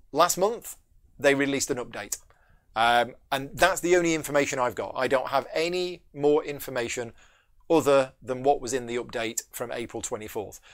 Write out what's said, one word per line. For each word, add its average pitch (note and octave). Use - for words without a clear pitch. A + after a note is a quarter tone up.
last E3+
month, G#3
they C#3
released C#3
an C3
update. A2+
Um, A#2+
and C3+
that's F3
the F3
only E3+
information C#3+
I've B2
got. A#2+
I C3
don't C3
have C3
any F3+
more D3
information B2
other C#3
than B2+
what C#3
was B2
in B2
the A#2
update A#2
from A#2+
April A#2+
twenty-fourth. G#2+